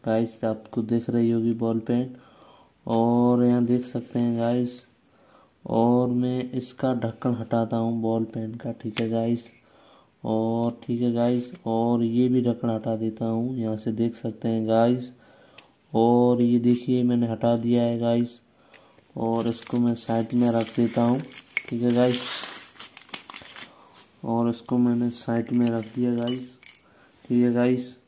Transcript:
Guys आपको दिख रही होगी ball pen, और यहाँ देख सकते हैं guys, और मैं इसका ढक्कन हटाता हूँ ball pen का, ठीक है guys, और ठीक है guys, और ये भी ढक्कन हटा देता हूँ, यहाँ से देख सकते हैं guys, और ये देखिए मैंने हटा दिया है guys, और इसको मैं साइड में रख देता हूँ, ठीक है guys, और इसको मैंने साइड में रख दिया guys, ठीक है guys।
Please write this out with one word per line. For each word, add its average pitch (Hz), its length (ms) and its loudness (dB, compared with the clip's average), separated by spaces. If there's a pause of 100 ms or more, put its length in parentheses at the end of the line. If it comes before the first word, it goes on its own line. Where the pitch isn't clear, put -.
Guys 113 400 0
आपको 110 380 -4
दिख 117 280 -2
रही 117 200 2
होगी 113 240 2
ball 113 260 -2
pen, 123 340 -2 (720)
और 120 580 4
यहाँ 123 200 4
देख 123 200 0
सकते 120 340 -6
हैं 120 200 0
guys, 123 380 0 (880)
और 123 460 2
मैं 127 420 -2
इसका 127 440 -4
ढक्कन 117 380 -2
हटाता 113 420 -2
हूँ 113 260 -2
ball 113 240 0
pen 110 300 -8
का, 117 180 -8
ठीक - 260 -4
है 113 100 0
guys, 117 380 -2 (760)
और 113 580 -2
ठीक 120 180 -4
है 120 120 0
guys, 120 400 0 (140)
और 117 380 2
ये 120 240 2
भी 127 140 4
ढक्कन 120 280 0
हटा 110 260 -2
देता 110 300 -4
हूँ, 117 300 -2
यहाँ 110 220 -4
से 113 160 -4
देख 117 220 -2
सकते 113 320 -6
हैं 113 200 0
guys, 120 440 2 (800)
और 120 520 4
ये 120 160 4
देखिए 123 440 2
मैंने 120 240 2
हटा 117 300 0
दिया 120 240 2
है 117 160 0
guys, 120 420 0 (760)
और 117 320 -2
इसको 117 300 -4
मैं 120 180 2
साइड 113 380 -2
में 120 160 4
रख 113 260 0
देता 117 260 2
हूँ, 120 160 2 (420)
ठीक 120 220 -6
है 123 80 2
guys, 123 320 2 (2000)
और 117 260 0
इसको 123 280 -4
मैंने 120 340 2
साइड 117 400 -4
में 120 160 2
रख 110 260 -4
दिया 123 200 0
guys, 123 360 -4 (760)
ठीक 120 180 2
है 123 100 4
guys। 123 440 0 (100)